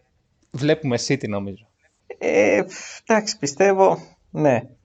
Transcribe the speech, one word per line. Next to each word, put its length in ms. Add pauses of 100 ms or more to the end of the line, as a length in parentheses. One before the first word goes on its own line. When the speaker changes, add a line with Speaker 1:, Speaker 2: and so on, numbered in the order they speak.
(500)
Speaker 1:
βλέπουμε 480 (100)
City 200
νομίζω. 380 (520)
Speaker 2:
Ε, 440 (440)
εντάξει, 320
πιστεύω, 600 (320)
ναι. 300 (240)